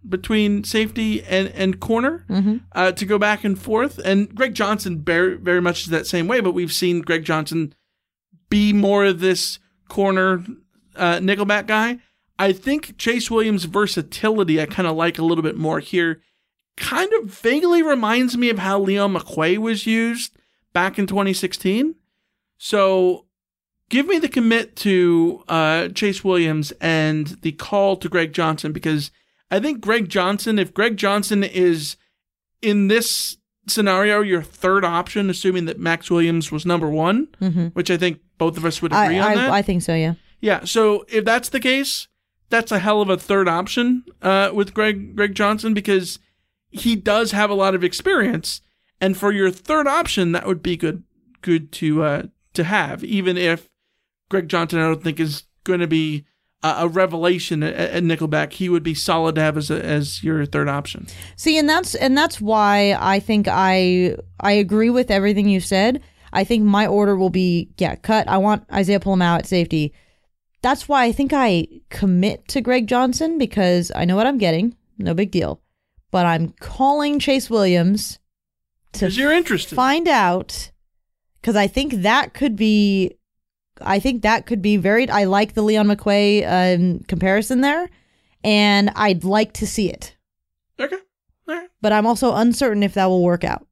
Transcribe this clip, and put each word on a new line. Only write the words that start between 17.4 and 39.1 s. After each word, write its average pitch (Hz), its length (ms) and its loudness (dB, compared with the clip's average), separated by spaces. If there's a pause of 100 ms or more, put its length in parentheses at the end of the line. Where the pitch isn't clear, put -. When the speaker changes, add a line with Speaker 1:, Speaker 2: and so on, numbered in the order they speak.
Speaker 1:
reminds 247 540 0
me 240 120 0
of 214 120 -2
how 190 180 0
Leon 196 360 0
McQuay 170 440 -2
was 220 280 -4
used 233 500 -2 (360)
back 190 280 -2
in 190 80 0
twenty 196 240 0
sixteen. 196 640 -2 (640)
So 190 680 0 (640)
give 277 180 2
me 359 140 2
the 311 80 -2
commit 226 480 0
to, 175 720 2
uh, 165 400 0
Chase 196 340 -4
Williams 160 580 0
and 156 460 0 (160)
the 160 100 -4
call 196 440 0
to 185 120 -10
Greg 165 240 -2
Johnson, 156 400 -2
because 151 380 -4 (380)
I 190 120 0
think 269 200 -4
Greg 214 280 -2
Johnson, 202 500 0
if - 160 -2
Greg 220 220 0
Johnson 202 480 0
is 175 520 0 (680)
in 208 260 2
this - 480 0 (320)
scenario, 208 520 2
your 185 220 0
third 190 420 0
option, 180 460 -2
assuming 180 360 -2
that 160 120 -8
Max 165 320 -4
Williams 165 400 0
was 156 160 -6
number 170 220 0
one, 175 400 0 (120)
Speaker 2:
Mm-hmm. 175 280 0
Speaker 1:
which 175 220 -4
I 175 60 2
think 170 240 -2 (180)
both 165 180 -2
of 160 80 -8
us 160 180 -2
would 165 100 -2
Speaker 2:
I, 208 120 4
Speaker 1:
agree 180 140 0